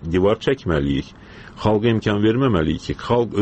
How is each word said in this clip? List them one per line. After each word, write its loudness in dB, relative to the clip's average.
divar 2
çəkməliyik? -2
Xalqa 2
imkan 0
verməməliyik 2
ki, -4
xalq 0